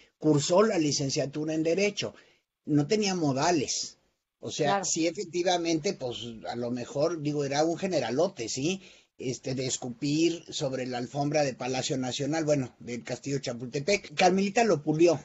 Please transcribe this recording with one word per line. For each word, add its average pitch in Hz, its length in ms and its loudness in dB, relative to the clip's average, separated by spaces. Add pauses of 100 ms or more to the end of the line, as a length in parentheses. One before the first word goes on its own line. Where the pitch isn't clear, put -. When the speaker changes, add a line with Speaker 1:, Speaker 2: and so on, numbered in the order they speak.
(180)
Speaker 1:
cursó 156 440 4
la 214 140 4
licenciatura 151 800 0
en 160 80 0
Derecho. 165 520 0 (520)
No 147 200 4
tenía 208 280 0
modales. 151 800 0 (420)
O - 120 -10
sea, - 160 -2
Speaker 2:
Claro. 196 180 2
Speaker 1:
sí, 165 220 0
efectivamente, 170 880 0
pues, 120 240 -8 (280)
a 117 100 -6
lo 120 140 -4
mejor, 143 520 -2
digo, 147 240 -2
era 143 180 2
un 165 140 0
generalote, 143 720 0
¿sí? 180 320 -2 (340)
Este, 127 380 -6
de 131 100 -4
escupir 151 880 0
sobre 131 320 -4
la 123 140 -6
alfombra 143 440 0
de 131 120 0
Palacio 131 420 -2
Nacional, 135 480 -2
bueno, 143 360 0
del 120 220 -8
Castillo 139 360 -6
Chapultepec. 139 760 -4
Carmelita 196 500 4
lo 165 180 2
pulió, 156 420 4